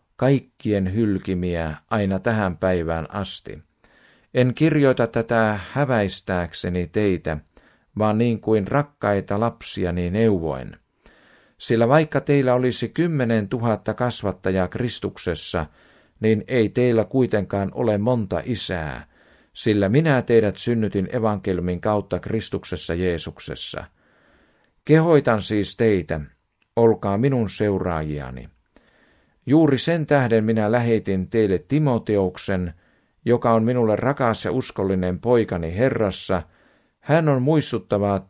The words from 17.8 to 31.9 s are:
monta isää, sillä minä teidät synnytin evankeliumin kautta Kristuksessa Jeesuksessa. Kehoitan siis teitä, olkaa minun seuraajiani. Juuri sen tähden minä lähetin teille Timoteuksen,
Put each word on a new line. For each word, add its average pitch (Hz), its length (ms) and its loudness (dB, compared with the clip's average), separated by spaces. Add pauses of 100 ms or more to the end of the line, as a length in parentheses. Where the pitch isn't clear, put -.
monta 104 460 -2
isää, 82 600 -6 (460)
sillä 101 360 0
minä 135 340 2
teidät 110 340 2
synnytin 104 560 -2
evankeliumin 95 680 -2
kautta 104 380 -2
Kristuksessa - 760 -6
Jeesuksessa. 85 880 -6 (1000)
Kehoitan 147 580 4
siis 104 340 -4
teitä, 92 440 0 (560)
olkaa 110 420 2
minun 120 320 0
seuraajiani. 78 1000 -4 (960)
Juuri 143 320 6
sen 165 280 -2
tähden 117 380 2
minä 110 280 2
lähetin 104 580 0
teille 104 280 2
Timoteuksen, 101 1120 -2 (520)